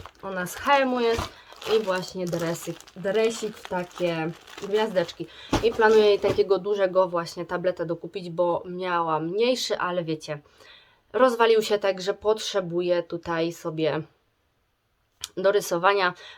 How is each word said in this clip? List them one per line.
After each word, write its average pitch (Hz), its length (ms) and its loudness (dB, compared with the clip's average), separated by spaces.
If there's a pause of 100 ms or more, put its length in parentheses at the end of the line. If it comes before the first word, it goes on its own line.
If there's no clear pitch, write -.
(220)
ona 185 240 -6
z - 80 -12
H 277 240 2
M 254 220 0
jest 233 220 2 (540)
i 220 60 4
właśnie 185 440 -4
dresy, 165 480 -4 (220)
dresik 214 600 -2
w - 120 -16
takie 175 600 -4 (380)
gwiazdeczki. 190 580 0 (380)
I 233 60 4
planuję 220 340 6
jej 202 160 4
takiego 190 380 2
dużego 190 500 2
właśnie 170 380 -6
tableta 180 380 -2
dokupić, 170 460 -8
bo 170 360 0
miała 175 540 -2
mniejszy, 214 580 0
ale 180 260 -2
wiecie, 156 340 -6 (760)
rozwalił 226 500 4
się, 208 160 0
także 190 360 -2
potrzebuję 180 880 0
tutaj 170 500 -4
sobie 160 500 -2 (1300)
do 190 160 4
rysowania. 190 600 2 (240)